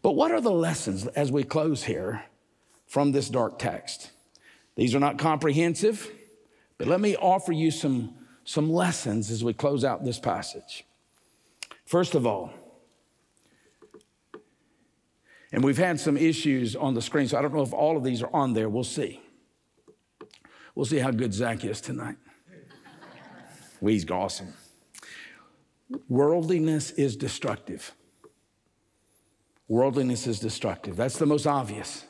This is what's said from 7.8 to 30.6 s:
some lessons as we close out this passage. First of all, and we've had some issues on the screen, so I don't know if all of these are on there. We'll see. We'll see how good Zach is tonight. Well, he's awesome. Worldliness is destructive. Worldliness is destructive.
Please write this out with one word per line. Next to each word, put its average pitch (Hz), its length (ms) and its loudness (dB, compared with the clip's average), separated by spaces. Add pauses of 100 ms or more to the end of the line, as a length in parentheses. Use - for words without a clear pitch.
some 156 260 0
lessons 127 600 0
as 113 140 -4
we 117 80 0
close 143 320 0
out 104 180 -2
this 120 160 -4
passage. - 680 -6 (1000)
First 175 300 2
of 127 120 2
all, 95 240 -2 (3000)
and 127 120 4
we've 139 140 4
had 175 200 2
some 143 180 2
issues 139 600 2
on 135 180 0
the 117 80 0
screen, 143 240 0
so 131 100 0
I 127 60 2
don't 143 100 0
know 147 100 0
if 123 100 -2
all 156 240 2
of 127 80 -2
these 120 180 -2
are - 100 -6
on 135 220 2
there. 110 140 0
We'll 120 160 -2
see. - 360 -6 (1600)
We'll 135 100 -2
see 143 120 0
how 131 120 0
good 113 240 -2
Zach 117 300 -2
is 110 160 -6
tonight. - 360 -10 (1600)
Well, 104 120 4
he's 87 160 2
awesome. 90 460 -4 (1500)
Worldliness 156 840 2
is 135 240 0
destructive. - 760 -8 (1700)
Worldliness 127 640 2
is 104 100 -2
destructive. 101 580 -4